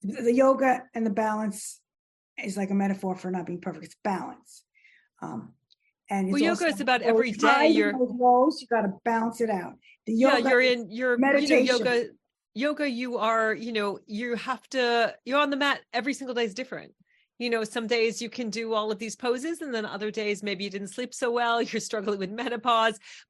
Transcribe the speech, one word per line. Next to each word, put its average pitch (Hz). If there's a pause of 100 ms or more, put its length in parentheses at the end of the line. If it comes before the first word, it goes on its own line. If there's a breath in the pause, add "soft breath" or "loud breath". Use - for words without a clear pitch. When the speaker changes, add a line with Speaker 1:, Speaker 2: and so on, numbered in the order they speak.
Speaker 1:
The, 202
the 240
yoga 262 (100)
and 226
the 220
balance 214 (640)
is 196
like 196
a 202
metaphor 196
for 185
not 180
being 175
perfect. 160
It's -
balance. - (560 soft breath)
Um, - (560)
and 196
it's 190
Speaker 2:
Well, 285
yoga 339
Speaker 1:
also 311
Speaker 2:
is 202
about 247
Speaker 1:
those 233
Speaker 2:
every 226
day 226
Speaker 1:
highs 294
and -
Speaker 2:
you're 302
Speaker 1:
those 254
lows, 247
you 247
gotta 214 (120)
balance 226
it 226
out. 180 (320 soft breath)
The 220
Speaker 2:
Yeah, 262
Speaker 1:
yoga 247
Speaker 2:
you're 247
Speaker 1:
is 254
Speaker 2:
in, 233
you're, 247
you 285
know, 302
Speaker 1:
meditation. 254
Speaker 2:
yoga, 240 (480)
yoga, 294
you 240
are, 220
you 226
know, 208
you 233
have 247
to, 240 (100)
you're 262
on 294
the 285
mat 277 (120)
every 247
single 254
day 233
is 196
different. 208 (460)
You 240
know, 226
some 226
days 226
you 233
can 233
do 226
all 214
of 202
these 220
poses, 262
and 277
then 220
other 202
days, 208
maybe 196
you 202
didn't 196
sleep 247
so 247
well, 233
<laughs> -
you're 233
struggling 202
with 190
menopause, 226 (320 loud breath)